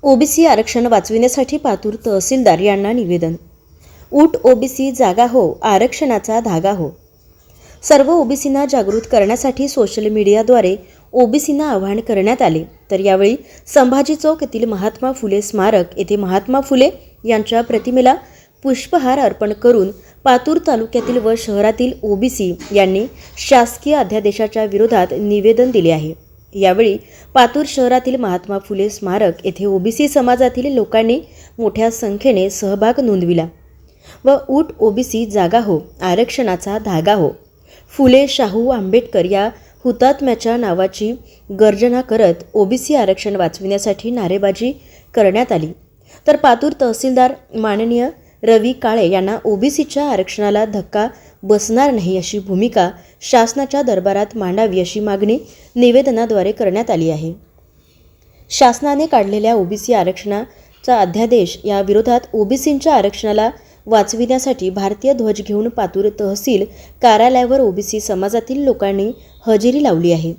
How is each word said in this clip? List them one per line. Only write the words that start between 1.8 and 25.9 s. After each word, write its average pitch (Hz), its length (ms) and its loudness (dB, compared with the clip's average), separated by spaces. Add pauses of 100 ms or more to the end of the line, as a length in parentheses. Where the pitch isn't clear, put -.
तहसीलदार 202 540 2
यांना 202 320 0
निवेदन. 175 420 -2 (760)
उठ 311 320 4
ओबीसी 254 480 2
जागा 233 340 2
हो, 233 380 0
आरक्षणाचा 220 760 0
धागा 190 320 0
हो. 175 180 -4 (920)
सर्व 277 280 4
ओबीसींना 277 540 0
जागृत 226 360 0 (100)
करण्यासाठी 247 560 0
सोशल 220 420 -2
मीडियाद्वारे 214 680 2 (360)
ओबीसींना 285 580 0
आवाहन 202 300 -2
करण्यात 220 420 0
आले. 160 220 0 (280)
तर 190 80 0
यावेळी 196 360 2 (320)
संभाजी 277 480 2
चौक 311 280 -2
येथील 226 220 -4
महात्मा 220 460 -4
फुले 208 300 -2
स्मारक 202 440 0 (120)
येथे 196 180 -4
महात्मा 196 460 -2
फुले 269 280 2 (360)
यांच्या 220 360 -2
प्रतिमेला 254 540 0 (480)
पुष्पहार 262 560 -2
अर्पण 214 340 -2
करून 214 380 2 (320)
पातूर 269 340 2 (100)
तालुक्यातील 240 500 -2
व 220 200 0
शहरातील 220 560 -2 (100)
ओबीसी 202 500 -2 (180)
यांनी 196 340 2 (320)
शासकीय 254 580 2
अध्यादेशाच्या 214 680 -2
विरोधात 202 460 2
निवेदन 208 600 2
दिले 175 200 2